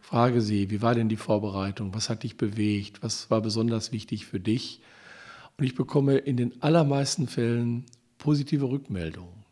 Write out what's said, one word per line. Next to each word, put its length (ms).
Frage 400
sie, 300
"Wie 120
war 120
denn 140
die 80
Vorbereitung? 760
Was 140
hat 140
dich 140
bewegt? 640
Was 280
war 100
besonders 520
wichtig 340
für 140
dich?" 400
Und 60
ich 100
bekomme 420
in 200
den 260
allermeisten 640
Fällen 600
positive 500
Rückmeldungen. 840